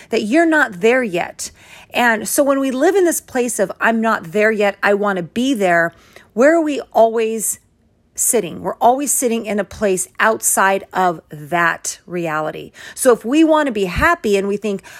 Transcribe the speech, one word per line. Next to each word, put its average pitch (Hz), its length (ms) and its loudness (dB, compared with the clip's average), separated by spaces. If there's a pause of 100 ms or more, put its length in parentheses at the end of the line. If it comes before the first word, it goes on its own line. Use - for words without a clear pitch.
(120)
that 233 100 0
you're 277 240 2
not 262 360 0
there 240 200 4
yet. 175 480 -6 (400)
And 220 400 0
so 294 140 2
when 277 160 2
we 269 100 0
live 285 260 2
in 381 100 4
this 320 140 0
place - 380 -4
of, 190 140 0 (100)
"I'm 226 180 2
not 220 260 -2
there 208 260 2
yet, 202 320 0
I 202 100 4
want 196 240 0
to 180 60 -4
be 254 320 -2
there," 170 360 2 (420)
where 285 220 4
are 330 60 4
we 285 200 -2 (120)
always 226 680 0 (540)
sitting? 180 480 -2
We're 180 140 -6
always 262 360 2
sitting 226 340 -2
in 208 120 -4
a 196 60 -2
place 190 440 -2 (120)
outside 208 640 2 (100)
of 180 360 0
that 165 760 -4
reality. 156 680 -6 (220)
So 247 200 4
if - 100 0
we 294 200 2
want 302 240 2
to 262 40 -4
be 202 140 -2
happy 233 520 0
and 196 120 -2
we 202 80 -4
think, 202 260 -6 (160)